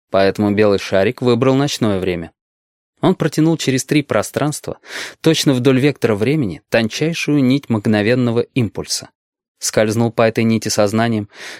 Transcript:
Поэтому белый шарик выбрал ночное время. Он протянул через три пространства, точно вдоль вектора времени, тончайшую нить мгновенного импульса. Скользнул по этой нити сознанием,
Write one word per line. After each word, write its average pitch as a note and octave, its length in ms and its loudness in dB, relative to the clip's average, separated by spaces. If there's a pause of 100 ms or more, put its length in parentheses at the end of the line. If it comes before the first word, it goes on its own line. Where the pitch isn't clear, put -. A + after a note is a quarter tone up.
(100)
Поэтому G2 420 2
белый G2+ 260 2
шарик G2 440 0
выбрал B2 340 2
ночное A#2+ 420 0
время. F2 320 -4 (680)
Он F3+ 160 2
протянул D#3+ 400 0
через C3 280 -2
три D3 180 0
пространства, - 760 -4 (420)
точно D#3 320 2
вдоль B2+ 280 2
вектора B2 340 0
времени, A2 540 -2
тончайшую D3 760 0
нить C3 260 2
мгновенного A2+ 720 0
импульса. - 720 -6 (480)
Скользнул A2 540 0
по A#2 100 0
этой A2+ 220 2
нити A2+ 240 0
сознанием, G#2+ 600 0 (320)